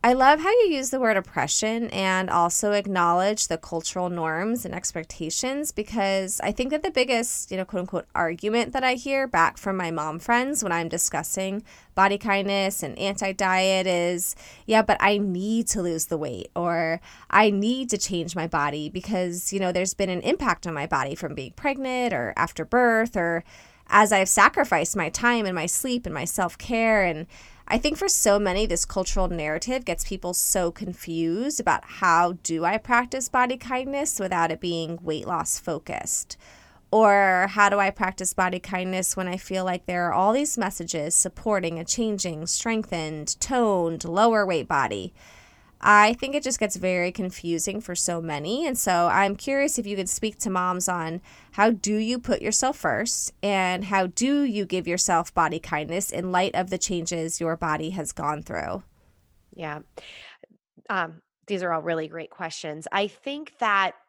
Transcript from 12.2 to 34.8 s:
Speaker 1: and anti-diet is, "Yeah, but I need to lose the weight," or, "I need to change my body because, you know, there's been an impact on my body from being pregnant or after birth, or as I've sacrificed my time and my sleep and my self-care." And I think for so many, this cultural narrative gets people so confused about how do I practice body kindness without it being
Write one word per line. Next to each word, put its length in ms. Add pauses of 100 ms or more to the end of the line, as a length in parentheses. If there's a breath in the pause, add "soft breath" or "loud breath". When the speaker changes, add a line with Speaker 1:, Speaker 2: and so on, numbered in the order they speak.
Speaker 1:
and 160
anti-diet 920
is, 500 (280 loud breath)
"Yeah, 180
but 180
I 160
need 500
to 140
lose 240
the 120
weight," 380
or, 460 (280 loud breath)
"I 200
need 400
to 80
change 400
my 100
body 400
because, 640
you 80
know, 140
there's 200
been 160
an 120
impact 440
on 80
my 140
body 260
from 220
being 220
pregnant 560
or 240
after 260
birth, 540
or 260 (440 loud breath)
as 260
I've 160
sacrificed 640
my 140
time 360
and 100
my 100
sleep 400
and 100
my 80
self-care." 800
And 240 (440 loud breath)
I 60
think 200
for 120
so 300
many, 260
this 180
cultural 440
narrative 580
gets 180
people 300
so 380
confused 880
about 260
how 460 (100)
do 240
I 140
practice 500
body 280
kindness 600
without 300
it 100
being 440